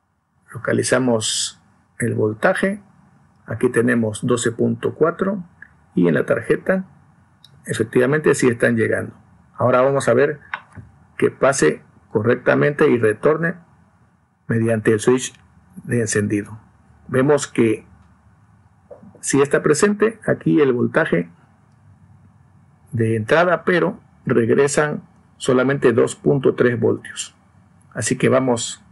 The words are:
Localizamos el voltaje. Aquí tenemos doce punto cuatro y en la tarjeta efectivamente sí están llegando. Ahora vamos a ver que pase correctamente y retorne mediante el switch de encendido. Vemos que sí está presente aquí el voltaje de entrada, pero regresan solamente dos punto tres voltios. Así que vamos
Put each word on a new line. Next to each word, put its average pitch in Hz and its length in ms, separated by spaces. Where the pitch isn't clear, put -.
Localizamos 117 1040
el 113 160
voltaje. 185 720
Aquí 113 220
tenemos 117 560
doce 120 260
punto 117 420
cuatro 185 500
y 87 120
en 82 60
la - 140
tarjeta - 580
efectivamente 139 720
sí 127 120
están 120 280
llegando. 107 400
Ahora 123 240
vamos 135 260
a 120 60
ver 143 260
que 135 140
pase 135 500
correctamente 135 800
y 123 100
retorne 143 560
mediante 113 460
el 107 60
switch 127 340
de 120 180
encendido. 104 580
Vemos 139 400
que 113 380
sí - 220
está 143 200
presente 208 640
aquí 160 340
el 135 140
voltaje 117 560
de 113 240
entrada, 160 480
pero 175 360
regresan 143 800
solamente 131 560
dos 127 220
punto 135 400
tres 120 240
voltios. - 560
Así 127 240
que - 120
vamos 123 640